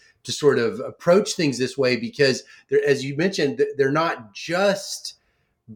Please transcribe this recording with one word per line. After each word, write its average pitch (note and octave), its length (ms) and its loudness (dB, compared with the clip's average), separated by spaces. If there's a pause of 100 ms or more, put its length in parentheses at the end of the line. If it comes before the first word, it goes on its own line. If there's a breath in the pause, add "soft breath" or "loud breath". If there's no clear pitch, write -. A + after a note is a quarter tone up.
(240 soft breath)
to A#2+ 80 -8
sort C3 280 4
of A2+ 200 -2
approach F3 540 2
things C#3+ 240 0
this B2 200 -2
way B2+ 180 2
because A#2+ 480 0 (260 loud breath)
they're, C#3+ 160 2
as C3 200 2
you C#3 100 -6
mentioned, D#3 420 -2
th-, C3+ 200 0
they're C3+ 140 2
not D3+ 420 -2
just, - 800 -4 (600)